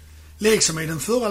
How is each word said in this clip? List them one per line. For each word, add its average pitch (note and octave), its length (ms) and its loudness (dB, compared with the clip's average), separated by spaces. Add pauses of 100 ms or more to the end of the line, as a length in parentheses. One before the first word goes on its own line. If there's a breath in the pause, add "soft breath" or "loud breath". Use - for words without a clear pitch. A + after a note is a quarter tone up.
(380 loud breath)
liksom G3+ 400 2
i D#3+ 80 -4
den D#3+ 140 -4
förra A3+ 300 0